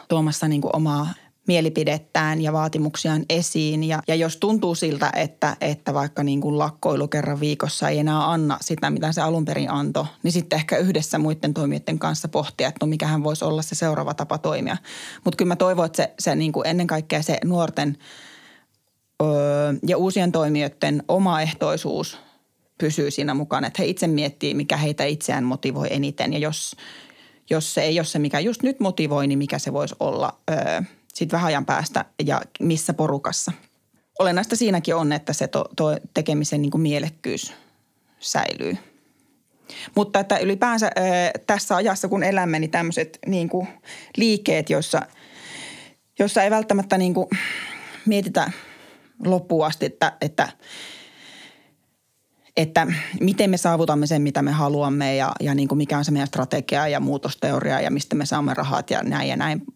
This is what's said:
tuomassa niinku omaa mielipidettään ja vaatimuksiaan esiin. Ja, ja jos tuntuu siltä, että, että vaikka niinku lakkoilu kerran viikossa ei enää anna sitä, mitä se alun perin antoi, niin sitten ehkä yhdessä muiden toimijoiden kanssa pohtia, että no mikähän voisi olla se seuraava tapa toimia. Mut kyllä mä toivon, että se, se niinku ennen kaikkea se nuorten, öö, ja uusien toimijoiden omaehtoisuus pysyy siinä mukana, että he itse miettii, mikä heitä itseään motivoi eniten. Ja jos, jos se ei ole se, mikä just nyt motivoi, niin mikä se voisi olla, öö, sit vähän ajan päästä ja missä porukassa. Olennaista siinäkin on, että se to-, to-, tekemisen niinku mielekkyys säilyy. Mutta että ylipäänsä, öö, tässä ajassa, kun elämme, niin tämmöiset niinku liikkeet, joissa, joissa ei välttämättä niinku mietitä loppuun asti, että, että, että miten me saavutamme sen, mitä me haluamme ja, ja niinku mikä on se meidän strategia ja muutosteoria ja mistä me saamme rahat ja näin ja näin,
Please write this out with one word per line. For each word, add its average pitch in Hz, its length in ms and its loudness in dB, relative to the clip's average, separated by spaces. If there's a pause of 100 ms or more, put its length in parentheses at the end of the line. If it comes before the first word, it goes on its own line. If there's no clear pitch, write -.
tuomassa 156 400 2
niinku 147 260 2
omaa 151 340 2 (420)
mielipidettään 156 920 2
ja 156 120 0
vaatimuksiaan 156 760 0
esiin. 156 540 0
Ja, 160 240 0
ja 160 80 2
jos 160 220 0
tuntuu 202 380 2
siltä, 151 400 0
että, 156 460 -2
että 151 320 -2
vaikka 147 300 -2
niinku 143 340 0
lakkoilu 151 500 0
kerran 147 320 -2
viikossa 151 500 -2
ei 151 100 2
enää 151 320 2
anna 156 300 2
sitä, 156 280 -2
mitä 151 220 0
se 165 100 0
alun 160 240 0
perin 143 260 -2
antoi, 147 340 -2 (180)
niin 170 80 0
sitten 160 260 0
ehkä 156 200 0
yhdessä 156 400 0
muiden 151 360 0
toimijoiden 151 460 -2
kanssa 156 280 -4
pohtia, 147 400 -2
että 147 180 -4
no 151 40 2
mikähän 156 340 0
voisi 156 220 -2
olla 156 160 0
se 156 140 -6
seuraava 151 380 0
tapa 147 240 -2
toimia. 156 400 -2 (480)
Mut 170 100 2
kyllä 180 140 2
mä 175 60 2
toivon, 180 300 2
että - 180 0
se, - 160 -2
se 151 160 0
niinku 156 260 0
ennen 170 260 2
kaikkea 156 340 -2
se 156 240 0
nuorten, 160 520 0 (1200)
öö, 156 60 2 (600)
ja 139 100 2
uusien 180 340 2
toimijoiden 147 760 0
omaehtoisuus 156 1080 0 (600)
pysyy 151 340 0
siinä 143 220 -2
mukana, 139 340 -2
että - 140 -4
he 170 60 2
itse 185 200 0
miettii, 147 460 0
mikä 147 240 0
heitä 147 260 0
itseään 143 400 -2
motivoi 131 480 -2
eniten. 143 420 -2
Ja 151 60 -2
jos, 156 360 -6 (760)
jos 156 240 0
se 151 80 2
ei 160 180 2
ole 160 60 0
se, 156 140 -2
mikä 147 200 0
just 226 240 -2
nyt 269 160 0
motivoi, 147 480 0
niin 139 120 2
mikä 143 200 -2
se 139 140 -4
voisi 143 260 -2
olla, - 380 -2 (140)
öö, - 300 0 (380)
sit 160 120 -2
vähän 170 160 0
ajan 151 180 0
päästä - 400 -2 (200)
ja 139 160 0 (180)
missä 165 340 0
porukassa. 156 580 -2 (680)
Olennaista 185 360 2
siinäkin 190 400 2
on, 156 160 2
että 151 220 -2
se - 140 -2
to-, - 280 -2
to-, 151 220 2 (160)
tekemisen 151 480 0
niinku 143 160 0
mielekkyys 147 760 -2 (680)
säilyy. 82 580 -2 (1200)
Mutta 202 240 4
että 196 180 2
ylipäänsä, 214 600 2
öö, 185 80 2 (420)
tässä 202 280 2
ajassa, 190 320 0
kun 190 160 0
elämme, 180 360 2
niin 156 120 -2
tämmöiset 165 540 -2
niinku 185 420 -2 (500)
liikkeet, 202 520 2
joissa, 156 320 0 (1200)
joissa 202 240 4
ei 208 80 4
välttämättä 196 460 2
niinku 185 320 2 (760)
mietitä 196 460 2 (720)
loppuun 175 400 2
asti, 151 200 -2
että, - 360 -2
että, 147 280 0 (2000)
että 160 300 2 (320)
miten 190 300 4
me 180 80 4
saavutamme 160 500 2
sen, 151 140 2
mitä 147 200 0
me 143 100 2
haluamme 143 640 0
ja, 135 240 0
ja 143 160 0
niinku 139 200 2
mikä 147 220 2
on 147 80 0
se 156 60 0
meidän 143 160 2
strategia 143 600 0
ja 143 120 0
muutosteoria 139 800 -2
ja 147 100 0
mistä 143 240 -2
me 143 100 0
saamme 143 280 0
rahat 139 360 -2
ja - 140 -2
näin 139 260 -2
ja 131 60 -2
näin, 151 260 -2 (140)